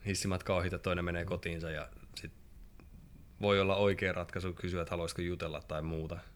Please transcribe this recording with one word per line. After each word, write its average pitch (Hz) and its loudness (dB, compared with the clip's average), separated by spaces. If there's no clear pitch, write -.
Hissimatka 95 0
ohita, 90 0
toinen 87 0
menee 85 0
kotiinsa 85 -2
ja 76 -6
sit - -10
voi 101 8
olla 95 6
oikea 98 6
ratkaisu 87 -2
kysyä, 87 -2
että 82 -4
haluaisiko 85 -2
jutella 82 -2
tai 78 -4
muuta 80 -2